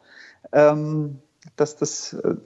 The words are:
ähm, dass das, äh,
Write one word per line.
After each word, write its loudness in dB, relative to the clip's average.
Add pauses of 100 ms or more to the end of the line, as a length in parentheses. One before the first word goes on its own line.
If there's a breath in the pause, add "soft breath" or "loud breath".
(540 soft breath)
ähm, 2 (380)
dass -2
das, -6
äh, -2 (100)